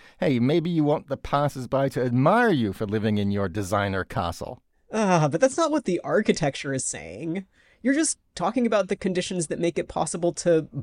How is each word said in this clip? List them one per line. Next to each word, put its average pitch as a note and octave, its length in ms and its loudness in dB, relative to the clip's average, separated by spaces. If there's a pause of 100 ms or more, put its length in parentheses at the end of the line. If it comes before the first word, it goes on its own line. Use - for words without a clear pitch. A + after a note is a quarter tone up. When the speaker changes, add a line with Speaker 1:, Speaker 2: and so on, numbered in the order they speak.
(200)
Speaker 1:
hey, D3 180 2
maybe D#3 300 2
you E3 160 2
want D3 240 0
the C3+ 80 -6
passers-by C#3 760 -2
to B2 140 -2
admire D#3 460 4
you A2+ 240 2
for - 100 -6
living G#2+ 320 0
in G2+ 140 0
your G2+ 180 -2
designer F#2+ 560 -2
castle. - 580 -6 (300)
Speaker 2:
Ah, F#3 400 4
but E3 80 0
that's C4 160 2
not D#4+ 140 2
what D4 160 0
the F3+ 180 0
architecture D3+ 680 0
is C3 100 -4
saying. C3+ 600 -8 (380)
You're C4+ 100 2
just D#4 240 0 (180)
talking G#3+ 280 0
about G#3 220 2
the G3+ 80 -2
conditions F3+ 540 -2
that D3 100 -6
make E3+ 180 0
it F3 120 -2
possible E3+ 460 -2
to D#3+ 340 2 (140)